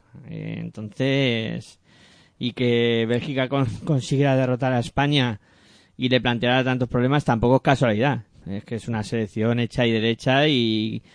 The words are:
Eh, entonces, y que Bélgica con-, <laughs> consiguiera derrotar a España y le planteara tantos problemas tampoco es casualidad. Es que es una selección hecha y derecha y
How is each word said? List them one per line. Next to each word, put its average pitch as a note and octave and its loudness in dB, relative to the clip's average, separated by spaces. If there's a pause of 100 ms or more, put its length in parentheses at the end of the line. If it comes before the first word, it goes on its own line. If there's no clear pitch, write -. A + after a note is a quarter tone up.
(280)
Eh, G#2+ -10
entonces, A#2 -4 (580)
y B2 -4
que A#2 2
Bélgica C3 -2
con-, C3+ 2
<laughs> G#2+ -8
consiguiera C#3 0
derrotar B2+ 0
a B2 0
España C3+ 0 (560)
y B2+ -2
le B2+ 4
planteara B2 2
tantos B2+ 0
problemas C3 2
tampoco A#2+ 4
es B2+ 0
casualidad. A#2+ 2 (220)
Es G2 -10
que A#2+ -8
es - -10
una A2 -2
selección A2+ -2
hecha A#2+ 0
y A#2 2
derecha A#2 2
y A2 0 (120)